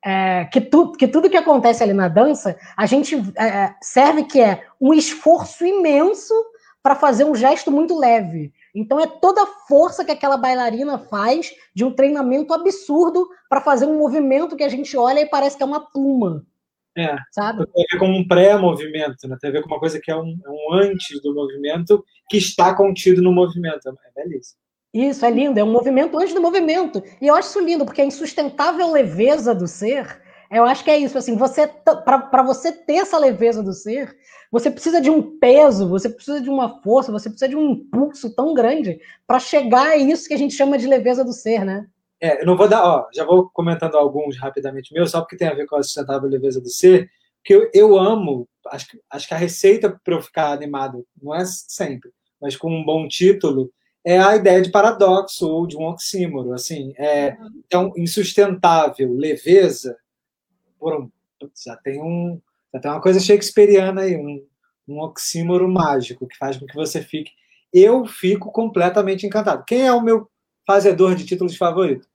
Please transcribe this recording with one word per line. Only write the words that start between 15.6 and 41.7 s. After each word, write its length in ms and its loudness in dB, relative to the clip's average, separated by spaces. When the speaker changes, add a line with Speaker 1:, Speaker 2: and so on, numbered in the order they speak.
Speaker 1:
é 40 -2
uma 140 -6
pluma. 540 -2
Speaker 2:
É, 200 -4
Speaker 1:
Sabe? 360 -6
Speaker 2:
tem 180 0
a 80 -4
ver 60 -4
com 100 2
um 180 0
pré-movimento, 1000 2
né? 120 -12
Tem 100 -8
a 20 -8
ver 100 -4
com 60 -12
uma 100 -8
coisa 220 -6
que 100 -12
é 60 -4
um, 280 -10
é 60 -18
um 220 -8
antes 500 -2
do 120 -4
movimento, 680 -4
que 80 -4
está 380 0
contido 480 2
no 100 4
movimento. 560 -2
É 340 -18
belíssimo. 360 -14
Speaker 1:
Isso, 320 -2
é 60 4
lindo. 280 0
É 60 2
um 60 0
movimento 480 0
antes 160 -2
do 60 0
movimento. 640 0
E 80 0
eu 80 6
acho 120 -2
isso 120 -4
lindo, 240 -2
porque 180 -4
a 20 4
insustentável 840 -4
leveza 640 0
do 140 -4
ser 520 -6
eu 140 4
acho 180 0
que 80 -2
é 80 4
isso, 180 -4
assim, 200 -4
você 320 0
t-, 360 0
pra, 140 2
pra 240 2
você 300 -2
ter 240 -6
essa 220 -2
leveza 440 2
do 100 -6
ser, 440 -10
você 200 -2
precisa 300 -2
de 80 0
um 300 0
peso, 500 6
você 200 -2
precisa 320 -8
de 100 -8
uma 320 -4
força, 300 0
você 180 -8
precisa 180 -4
de 80 -6
um 140 0
impulso 640 -4
tão 180 -2
grande 460 -2
pra 120 2
chegar 520 2
a 60 4
isso 300 0
que 80 -6
a 40 -4
gente 160 -4
chama 220 0
de 120 -4
leveza 360 2
do 80 -6
ser, 320 -4
né? 220 -8